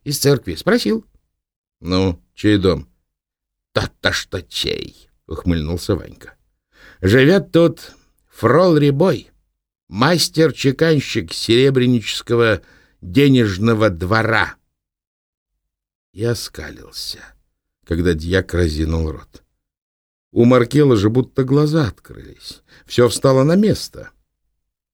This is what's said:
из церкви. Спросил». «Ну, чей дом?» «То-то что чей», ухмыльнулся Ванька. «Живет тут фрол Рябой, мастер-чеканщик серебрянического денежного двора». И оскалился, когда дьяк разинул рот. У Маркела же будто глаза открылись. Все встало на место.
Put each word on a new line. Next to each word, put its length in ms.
из 140
церкви. 380
Спросил». 500
«Ну, 380
чей 240
дом?» 300
«То-то 380
что 300
чей», 680
ухмыльнулся 680
Ванька. 400
«Живет 500
тут 420
фрол 480
Рябой, 520
мастер-чеканщик 1400
серебрянического 1300
денежного 880
двора». 640
И 120
оскалился, 920
когда 280
дьяк 400
разинул 580
рот. 320
У 100
Маркела 540
же 120
будто 360
глаза 420
открылись. 760
Все 220
встало 360
на 120
место. 560